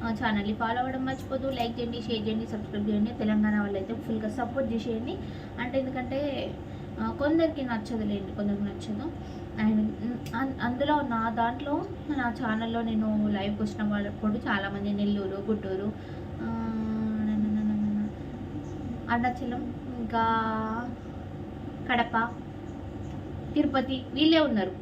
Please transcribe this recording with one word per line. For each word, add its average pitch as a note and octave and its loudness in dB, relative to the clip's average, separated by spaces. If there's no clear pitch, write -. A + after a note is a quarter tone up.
ఆ, A3+ 0
ఛానల్ని G#3+ 2
ఫాలో A#3 0
అవ్వడం C4 0
మర్చిపోదు. C4 -2
లైక్ A#3+ -2
చేయండి, A#3 -2
షేర్ A3 0
చేయండి, A3 0
సబ్స్క్రైబ్ G#3 -2
చేయండి. G#3+ 4
తెలంగాణ G#3+ 4
వాళ్ళైతే G3 0
ఫుల్గా A3 -2
సపోర్ట్ B3 0
చేసేయండి. A#3 -2
అంటే B3+ 0
ఎందుకంటే, B3+ -2
ఆ, A3+ 0
కొందరికి D4+ 4
నచ్చదులేండి, G#3 -2
కొందరికి G3+ 2
నచ్చదు. G#3 -4
And G#3+ 6
అన్-, C4 -2
అందులో C#4+ 4
నా A3+ 0
దాంట్లో, B3+ 0
నా B3 0
ఛానల్లో A3+ 0
నేను G#3+ 2
లైవ్కి G#3 2
వచ్చిన G#3 0
వాళ్ళప్పుడు G#3 0
చాలామంది G3+ 0
నెల్లూరు, G3+ 2
గుంటూరు, G3+ 0
ఆ, A3+ -2
అరుణాచలం, A#3+ 0
ఇంకా A3+ 2
కడప, A#3 4
తిరుపతి C4+ 2
వీళ్ళే D#4+ 8
ఉన్నారు. A3 4